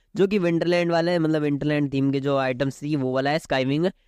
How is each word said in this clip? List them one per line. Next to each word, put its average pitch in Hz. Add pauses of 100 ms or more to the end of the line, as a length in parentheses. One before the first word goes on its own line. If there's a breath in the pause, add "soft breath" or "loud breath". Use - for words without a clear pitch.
(160)
जो 185
कि 202
विंटरलैंड 170
वाला 170
है, 175
मतलब 156
विंटरलैंड 147
थीम 139
के 139
जो 139
आइटम्स 131
थी 147
वो 131
वाला 135
है 156
स्काईविंग। 139 (220)